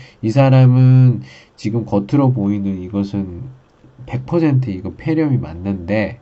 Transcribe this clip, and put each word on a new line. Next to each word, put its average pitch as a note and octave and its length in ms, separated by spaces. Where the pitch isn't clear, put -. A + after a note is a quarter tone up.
이 A2 100
사람은 B2+ 880
지금 A2 300
겉으로 B2+ 480
보이는 G2 480
이것은 F#2+ 640
백 B2+ 180
퍼센트 C#3 460
이거 F#2 260
폐렴이 D#3 400
맞는데 F#2+ 840